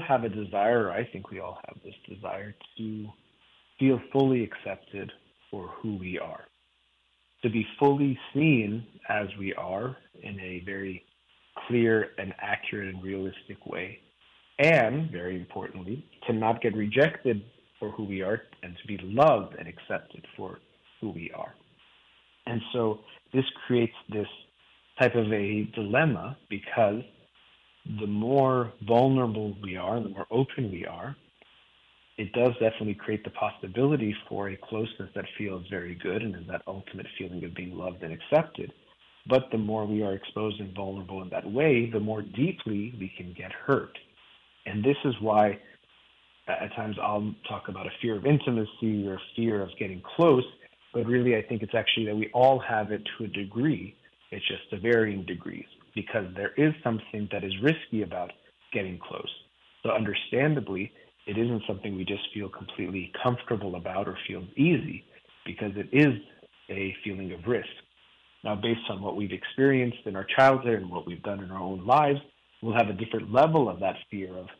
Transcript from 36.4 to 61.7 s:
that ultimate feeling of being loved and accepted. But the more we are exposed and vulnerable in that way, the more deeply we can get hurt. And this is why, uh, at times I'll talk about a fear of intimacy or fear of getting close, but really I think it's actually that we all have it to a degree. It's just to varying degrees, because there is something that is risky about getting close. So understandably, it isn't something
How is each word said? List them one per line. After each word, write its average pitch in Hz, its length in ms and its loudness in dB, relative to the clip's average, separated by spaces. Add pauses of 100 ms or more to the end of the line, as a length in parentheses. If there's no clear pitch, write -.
that 92 180 -6
ultimate 95 400 -10 (100)
feeling 90 280 -8
of 87 100 -12
being 90 240 -10
loved 90 240 -8
and 80 100 -8
accepted. - 580 0 (560)
But 127 240 4
the 113 60 0
more 107 300 0
we 107 160 2
are 101 100 0
exposed 107 480 -4
and 95 140 -10
vulnerable 95 480 -8
in 92 80 -12
that 92 200 -6
way, 120 400 4
the 110 100 0
more 107 200 -2
deeply 113 800 -2
we 95 160 -8
can 90 160 -12
get 90 200 -12
hurt. - 440 0 (720)
And 104 180 -2
this 143 220 4
is 127 160 0
why, 107 360 6 (880)
uh, 92 140 -2
at 101 140 -8
times 107 280 -6
I'll 104 320 -2 (140)
talk 104 200 -8
about 98 180 -8
a - 40 -8 (120)
fear 113 140 0
of 98 100 -4
intimacy 110 840 2
or 95 100 -4 (160)
fear 113 280 0
of 90 160 -6
getting 92 240 -6 (140)
close, 147 280 8 (480)
but 117 140 0
really 123 300 4
I 107 60 2
think 110 200 -4
it's 107 120 -6
actually 113 320 2
that 104 100 -2
we 107 180 0
all 127 240 8
have 107 340 0
it 104 100 -4 (140)
to 117 80 -6
a 104 40 -6
degree. 101 680 -2 (340)
It's - 160 -8
just - 240 -6
to 104 80 -6
varying 107 460 2
degrees, 87 400 -10 (300)
because 104 320 -4 (100)
there 101 200 -4
is 151 160 6 (120)
something 107 480 -4
that 98 100 -4
is 98 100 -4 (100)
risky 131 400 0
about 90 280 -6 (420)
getting 95 260 -4
close. - 300 -10 (540)
So 113 80 0
understandably, 110 1000 0 (340)
it 104 100 -4
isn't 117 300 0
something 98 300 -6